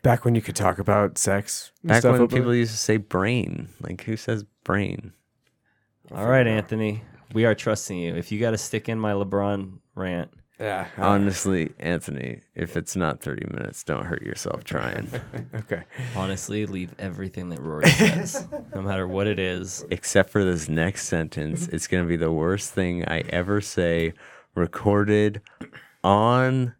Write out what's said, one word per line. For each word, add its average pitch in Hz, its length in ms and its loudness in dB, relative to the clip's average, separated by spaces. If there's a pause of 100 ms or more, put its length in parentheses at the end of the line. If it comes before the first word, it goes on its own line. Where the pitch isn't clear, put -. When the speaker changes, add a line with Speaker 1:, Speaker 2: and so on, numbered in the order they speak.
Speaker 1:
Back 120 220 4
when 120 100 4
you 110 80 2
could - 140 -4
talk 95 240 2
about 101 360 2
sex - 540 -2 (120)
and 170 80 -4
Speaker 2:
Back 113 100 8
Speaker 1:
stuff 120 140 6
Speaker 2:
when 123 80 6
Speaker 1:
openly? 123 180 4
Speaker 2:
people 120 160 2
used 117 160 2
to 110 40 -6
say 110 200 2
brain. 104 720 -2 (120)
Like, - 220 -10
who 110 140 -4
says 110 260 -4 (220)
brain? 95 480 -2 (960)
Speaker 1:
I'll - 80 -10
Speaker 3:
All 101 80 -2
right, 131 140 6
Speaker 1:
figure 117 100 4
it 110 40 2
out. 107 100 0
Speaker 3:
Anthony. 110 380 -4 (300)
We 110 120 2
are 113 100 4
trusting 104 440 -4
you. 85 180 -4
If 85 160 -6
you 104 80 -4
gotta 110 180 0
stick - 300 -6
in 113 100 -2
my 107 140 0
LeBron 101 680 -2 (160)
rant, 90 360 -6 (320)
Speaker 1:
Yeah, 98 240 -4 (100)
uh, 92 60 -6
Speaker 2:
Honestly, 95 800 2
Anthony, 69 600 -4 (140)
if 82 220 -6
it's - 180 -6
not 80 260 0
thirty 71 320 -6
minutes, - 300 -8
don't 65 220 -4
hurt 82 180 -6
yourself - 400 -8
trying. - 520 -4
Speaker 1:
<laughs> 127 60 -6 (340)
Okay. 107 280 -6 (340)
Speaker 3:
Honestly, 98 500 -4
leave 90 340 -8
everything 92 500 -8
that 80 100 -8
Rory 76 280 2
says, 196 580 2 (140)
Speaker 1:
<laughs> - 140 -18
Speaker 3:
no 95 80 -6
matter 95 260 -2
what 95 180 0
it 104 140 0
is. 90 500 -4
Speaker 2:
Except - 400 2
for 104 140 2
this 85 240 0
next 80 380 0
sentence. 80 640 -2
It's 82 200 -6
gonna 90 180 2
be 85 100 2
the 80 160 0
worst 85 400 0
thing 87 360 0
I 82 120 -2 (100)
ever 92 300 0
say, 85 520 0 (420)
recorded 104 840 2 (640)
on 123 760 4